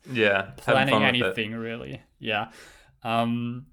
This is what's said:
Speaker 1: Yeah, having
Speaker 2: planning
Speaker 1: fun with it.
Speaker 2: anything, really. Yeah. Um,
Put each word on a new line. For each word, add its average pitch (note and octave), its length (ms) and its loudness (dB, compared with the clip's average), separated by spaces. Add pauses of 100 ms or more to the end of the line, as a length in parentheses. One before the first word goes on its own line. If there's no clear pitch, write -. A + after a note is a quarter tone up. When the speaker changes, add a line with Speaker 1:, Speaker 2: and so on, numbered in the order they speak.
(120)
Speaker 1:
Yeah, G2+ 400 2 (140)
having C3 220 4
Speaker 2:
planning C3+ 60 2
Speaker 1:
fun G#2+ 100 4
with B2 120 2
it. B2 100 0
Speaker 2:
anything, A2 280 -4
really. A#2 480 -10 (160)
Yeah. G#2+ 320 -4 (540)
Um, A#2+ 680 -2